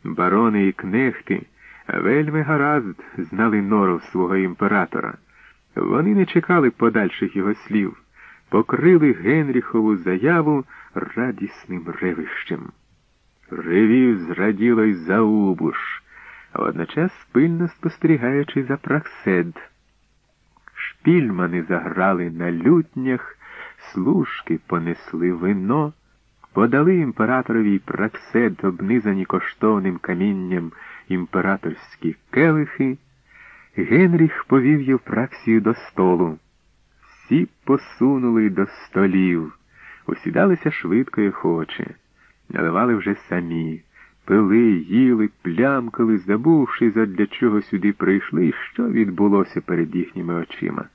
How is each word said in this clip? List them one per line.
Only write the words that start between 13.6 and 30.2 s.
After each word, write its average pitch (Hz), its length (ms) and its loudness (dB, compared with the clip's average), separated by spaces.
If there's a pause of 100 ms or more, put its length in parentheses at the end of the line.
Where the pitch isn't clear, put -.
зраділо 104 680 0
й 107 100 2
Заубуш, 95 1080 0 (500)
а - 100 -6
водночас 151 500 -4 (200)
пильно 170 360 2
спостерігаючи 143 960 -2
за 139 120 -4
Праксед. 92 920 -4 (1040)
Шпільмани 92 880 0
заграли 87 680 -2
на 85 220 -6
лютнях, 131 840 0 (540)
служки 107 760 -2
понесли 85 680 -4
вино, 101 600 -2 (600)
подали 135 440 2
імператорові 117 760 0
й 95 40 0
Праксед, - 840 -4
обнизані 98 600 0
коштовним 95 760 -2
камінням, 92 720 -4 (360)